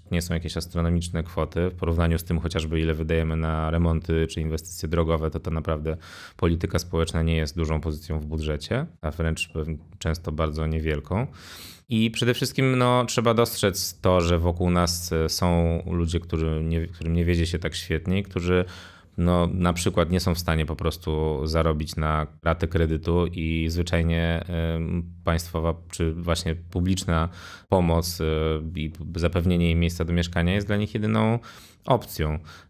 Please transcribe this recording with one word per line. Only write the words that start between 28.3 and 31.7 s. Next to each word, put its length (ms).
i 140
p-, 300
zapewnienie 500
im 100
miejsca 240
do 80
mieszkania 420
jest 120
dla 100
nich 180
jedyną 440